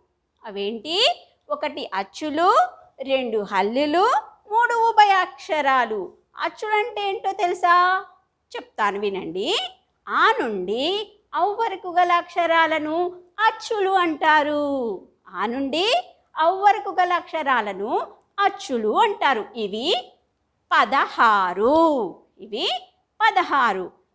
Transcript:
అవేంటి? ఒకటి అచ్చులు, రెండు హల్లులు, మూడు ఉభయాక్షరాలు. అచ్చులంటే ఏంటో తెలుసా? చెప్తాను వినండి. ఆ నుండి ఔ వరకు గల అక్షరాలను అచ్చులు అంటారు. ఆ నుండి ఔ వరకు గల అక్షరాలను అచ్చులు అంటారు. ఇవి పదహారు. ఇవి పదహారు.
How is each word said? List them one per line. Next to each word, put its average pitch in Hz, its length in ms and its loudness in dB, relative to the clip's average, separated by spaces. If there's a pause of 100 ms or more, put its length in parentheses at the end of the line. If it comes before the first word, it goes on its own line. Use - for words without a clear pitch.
(460)
అవేంటి? 233 800 -4 (240)
ఒకటి 294 440 -6
అచ్చులు, 311 760 0 (320)
రెండు 254 360 -2
హల్లులు, 254 1000 0 (140)
మూడు 466 380 2
ఉభయాక్షరాలు. 294 1200 0 (240)
అచ్చులంటే 415 720 -4
ఏంటో 392 220 -4
తెలుసా? 359 760 2 (500)
చెప్తాను 208 440 -4
వినండి. 196 580 -4 (520)
ఆ 330 320 2
నుండి 254 760 -4 (220)
ఔ 381 160 0
వరకు 381 460 -6
గల 349 120 2
అక్షరాలను 330 1120 0 (180)
అచ్చులు 427 500 0
అంటారు. 294 1120 0 (260)
ఆ 190 180 -6
నుండి 294 580 -2 (400)
ఔ 349 120 4
వరకు 403 340 2
గల 359 240 0
అక్షరాలను 262 920 -2 (320)
అచ్చులు 277 600 0
అంటారు. 330 460 2 (100)
ఇవి 233 580 -4 (580)
పదహారు. 240 1400 2 (240)
ఇవి 226 300 -6 (520)
పదహారు. 285 680 2 (240)